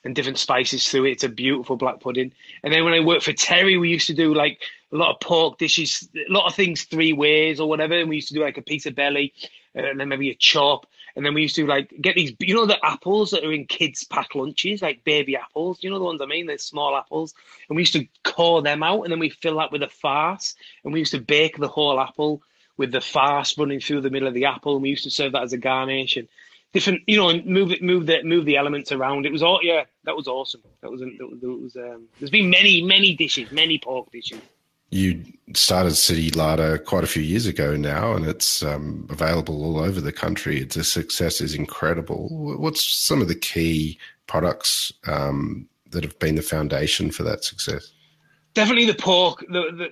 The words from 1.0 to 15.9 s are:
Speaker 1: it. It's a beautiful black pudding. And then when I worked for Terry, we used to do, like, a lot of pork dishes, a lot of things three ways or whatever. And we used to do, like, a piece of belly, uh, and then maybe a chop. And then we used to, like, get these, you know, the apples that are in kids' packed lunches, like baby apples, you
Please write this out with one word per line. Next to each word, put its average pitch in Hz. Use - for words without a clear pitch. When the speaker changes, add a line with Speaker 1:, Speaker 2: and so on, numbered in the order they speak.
Speaker 1:
it. 135
It's 127
a 131
beautiful 127
black 123
pudding. 127
And 147
then 160
when 165
I 165
worked 160
for 151
Terry, 185
we 170
used 165
to 160
do, 156
like, 151
a -
lot 156
of -
pork 165
dishes, 156
a 160
lot 190
of 170
things 175
three 160
ways 151
or 156
whatever. 156
And 170
we 156
used 147
to 143
do, 151
like, 147
a 135
piece 151
of 135
belly, 143
uh, 127
and 135
then 139
maybe 139
a 117
chop. 143
And 143
then 147
we 156
used 147
to, 151
like, 139
get 170
these, 156
you 185
know, 226
the 202
apples 190
that 170
are 156
in 147
kids' -
packed -
lunches, 175
like 151
baby 143
apples, 165
you 190